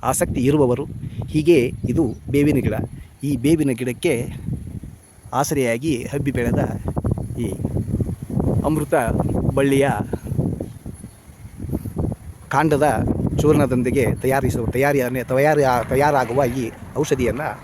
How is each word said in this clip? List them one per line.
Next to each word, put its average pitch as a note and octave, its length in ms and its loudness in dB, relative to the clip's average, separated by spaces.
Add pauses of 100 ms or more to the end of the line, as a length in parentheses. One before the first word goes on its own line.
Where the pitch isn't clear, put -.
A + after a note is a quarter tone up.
ಆಸಕ್ತಿ C#3+ 360 0
ಇರುವವರು, C3+ 440 4 (440)
ಹೀಗೆ D#3 300 4 (300)
ಇದು B2+ 160 2 (260)
ಬೇವಿನ C#3+ 260 4
ಗಿಡ, A2 180 0 (500)
ಈ C#3+ 120 -2
ಬೇವಿನ C#3+ 340 4
ಗಿಡಕ್ಕೆ B2 440 0 (1200)
ಆಸರೆಯಾಗಿ C3 680 0
ಹಬ್ಬಿ C#3 280 -4
ಬೆಳೆದ A#2+ 320 0 (760)
ಈ A#2 100 -4 (1200)
ಅಮೃತ D3+ 280 0 (600)
ಬಳ್ಳಿಯ C#3 320 4 (2500)
ಕಾಂಡದ D3 380 2 (540)
ಚೂರ್ಣದೊಂದಿಗೆ B2+ 720 4
ತಯಾರಿಸುವ, C3 520 0
ತಯಾರಿಯನ್ನೇ-, B2+ 580 0
ತಯಾರಿ-, C3 640 4
ತಯಾರಾಗುವ C3+ 560 2 (140)
ಈ A2+ 120 -4 (280)
ಔಷಧಿಯನ್ನು C3 500 0 (160)